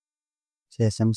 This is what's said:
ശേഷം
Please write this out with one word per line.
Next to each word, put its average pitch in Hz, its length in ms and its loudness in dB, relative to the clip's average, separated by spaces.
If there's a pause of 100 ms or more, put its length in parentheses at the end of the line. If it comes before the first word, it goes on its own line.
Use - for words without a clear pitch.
(760)
ശേഷം 113 400 0